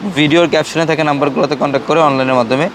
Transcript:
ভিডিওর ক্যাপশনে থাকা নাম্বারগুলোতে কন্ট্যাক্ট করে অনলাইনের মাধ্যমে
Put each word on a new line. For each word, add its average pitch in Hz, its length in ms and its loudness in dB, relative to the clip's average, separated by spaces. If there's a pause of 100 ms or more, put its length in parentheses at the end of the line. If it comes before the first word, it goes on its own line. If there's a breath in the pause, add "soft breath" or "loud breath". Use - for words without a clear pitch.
(140)
ভিডিওর 156 340 2
ক্যাপশনে 156 380 -2
থাকা 156 180 0
নাম্বারগুলোতে 143 520 0
কন্ট্যাক্ট 143 320 -2
করে 156 120 2
অনলাইনের 131 340 2
মাধ্যমে 127 400 0